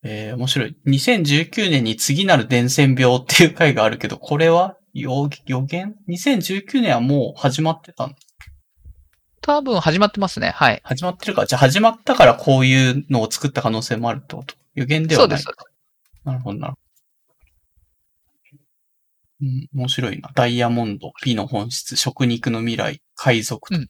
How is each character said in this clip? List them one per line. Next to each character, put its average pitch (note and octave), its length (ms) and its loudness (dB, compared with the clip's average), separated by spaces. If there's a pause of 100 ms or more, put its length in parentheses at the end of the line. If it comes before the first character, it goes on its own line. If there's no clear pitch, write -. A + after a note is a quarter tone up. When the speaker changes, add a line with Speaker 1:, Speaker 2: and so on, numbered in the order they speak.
Speaker 1:
え G#2+ 300 -10
ー、 B2+ 40 -8
面 C3 100 -4
白 C3+ 180 -2
い。 - 200 -12
二 C3+ 140 2
千 F#3 260 0
十 D3 200 2
九 G3+ 240 -2
年 C#3 140 2
に A2 140 -2
次 D3+ 280 -2
な F3+ 120 6
る B2+ 100 0
伝 B2 220 2
染 C3+ 280 4
病 B2+ 200 4
っ B2+ 80 -4
て - 180 6
い E3 40 6
う E3 60 0
回 D3+ 200 2
が A2 100 2
あ A2 60 4
る A2+ 80 -8
け - 100 -8
ど、 - 100 -8
こ - 200 -4
れ E3 120 4
は F3+ 280 2 (160)
予-、 C#3 360 -4 (160)
予 C3 180 -4
言？ F#3 320 -8 (120)
二 F3 100 -6
千 B3 220 0
十 F#3+ 220 -4
九 - 180 -2
年 G3+ 140 2
は A#2+ 80 0
も C3 340 0
う - 40 -20
始 C#3 220 0
ま D#3+ 100 0
っ D#3+ 100 -6
て - 100 -20
た C3 160 -8
の？ C3 60 -14 (1300)
Speaker 2:
多 D4 200 0
分 B3 200 0
始 D#3+ 180 2
ま G#3 80 4
っ G#3 40 0
て G3+ 100 -6
ま F#3+ 80 -2
す - 100 -10
ね。 F2+ 120 -2
は C3 200 2
い。 G#2 120 -4
Speaker 1:
始 C3+ 200 -6
ま F3+ 60 -2
っ F3+ 80 -10
て - 80 -14
る G#3 80 -6
か。 G#2 120 0
じ B2+ 100 -4
ゃ - 20 0
あ - 20 0
始 C#3 220 4
ま A3+ 80 6
っ A3+ 140 -6
た B3+ 120 0
か C3+ 100 6
ら A#2 100 8
こ C3+ 240 2
う C3 60 4
い C3 260 4
う C3+ 180 -2
の B2+ 120 2
を A2+ 80 -2
作 - 200 -4
っ - 20 -12
た B2+ 100 -4
可 A#2 80 0
能 A2 120 -2
性 - 160 -4
も A#2 120 -4
あ A2+ 40 -4
る C#3 100 -8
っ - 20 -20
て - 100 -14
こ - 80 -14
と？ - 120 -16 (200)
予 A#2+ 100 -4
言 D#3 220 -2
で D#3+ 80 2
は - 120 6
な D3 80 -2
い。 - 20 -4
Speaker 2:
そ - 0 -
う - 0 -
で - 0 -
す、 C#3+ 60 -6
そ - 80 -12
う - 40 -12
で - 60 -20 (600)
す。 - 40 -12
Speaker 1:
な C#3 80 -6
る C3 60 -6
ほ A#2+ 140 -8
ど、 G#2+ 60 -10
な - 80 -8
る C3 60 -8
ほ - 60 -18 (1700)
ど。 C#3+ 60 -20 (840)
う C#3+ 40 -4
ん、 C3+ 360 -6
面 B2+ 80 -4
白 B2 220 -4
い - 80 -10
な。 - 160 -18
ダ B2 120 2
イ A#2+ 100 -2
ヤ A#2+ 120 0
モ A#2 160 -2
ン G#2 120 -6
ド、 - 140 -16 (120)
美 B2 120 0
の G#2 120 -4
本 G#2+ 240 -6
質、 - 240 -10
食 - 300 -2
肉 A#2 260 -2
の A2+ 80 -4
未 A2+ 180 -4
来、 - 240 -6 (140)
海 A#2 280 0
賊 - 260 -10
と。 F3+ 100 -2
Speaker 2:
う - 20 -8
ん。 B2 80 -10